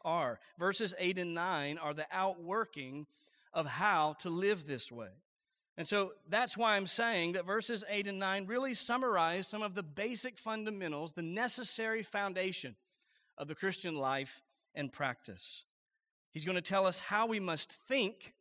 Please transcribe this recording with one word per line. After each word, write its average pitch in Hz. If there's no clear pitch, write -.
are. 160
Verses 190
eight 185
and 170
nine 165
are 151
the 151
outworking 175
of 156
how 156
to 180
live 185
this 139
way. 110
And 160
so 196
that's 208
why 220
I'm 190
saying 180
that 180
verses 214
eight 202
and 202
nine 190
really 254
summarize 196
some 214
of 202
the 202
basic 214
fundamentals, 196
the 180
necessary 220
foundation 185
of 143
the 156
Christian 180
life 135
and 143
practice. -
He's 156
gonna 180
tell 190
us 180
how 214
we 220
must 170
think -